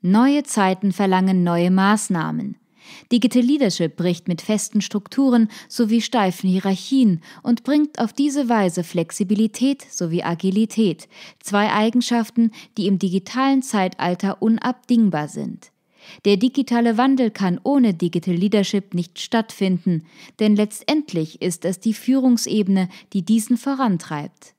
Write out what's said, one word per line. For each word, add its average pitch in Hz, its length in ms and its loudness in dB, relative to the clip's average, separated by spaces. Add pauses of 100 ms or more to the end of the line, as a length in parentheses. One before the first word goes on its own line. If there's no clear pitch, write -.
Neue 247 420 4
Zeiten 190 480 0
verlangen 190 520 2
neue 175 260 2
Maßnahmen. 185 880 0 (540)
Digital 247 320 2
Leadership 233 520 0
bricht 175 320 -4
mit 170 140 -4
festen 214 400 -4
Strukturen 240 680 0 (220)
sowie 226 320 0
steifen 190 480 -2
Hierarchien 190 720 0 (220)
und 240 200 -2
bringt 294 360 0
auf 226 140 -2
diese 277 360 -2
Weise 190 340 0
Flexibilität 214 1040 -2
sowie 170 340 -4
Agilität, 190 840 0 (320)
zwei 208 320 0
Eigenschaften, 233 800 0 (260)
die 202 100 -2
im 196 120 2
digitalen 247 640 0
Zeitalter 185 800 -2
unabdingbar 220 880 0
sind. - 440 -12 (540)
Der 202 120 4
digitale 233 600 0
Wandel 254 340 2
kann 185 320 -2
ohne 254 300 2
Digital 175 420 -2
Leadership 196 580 0
nicht - 260 -6
stattfinden, 190 840 -2 (340)
denn 214 160 4
letztendlich 208 840 -4
ist 175 240 -6
es 185 140 -4
die 226 140 -2
Führungsebene, 214 960 0 (240)
die 190 100 -4
diesen 220 340 0
vorantreibt. 202 1000 -4